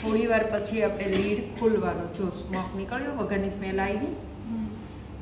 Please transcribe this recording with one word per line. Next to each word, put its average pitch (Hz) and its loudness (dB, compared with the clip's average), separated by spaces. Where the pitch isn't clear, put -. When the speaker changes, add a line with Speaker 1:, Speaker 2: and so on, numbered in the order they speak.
Speaker 1:
થોડી 220 4
વાર 220 4
પછી 214 0
આપણે 196 2
લીડ 202 2
ખોલવાનું. 180 2
જો 190 0
સ્મોક 185 -4
નીકળ્યો, 247 -2
વઘારની 196 0
સ્મેલ 190 -2
આવી. 196 2
Speaker 2:
હમ. 220 -4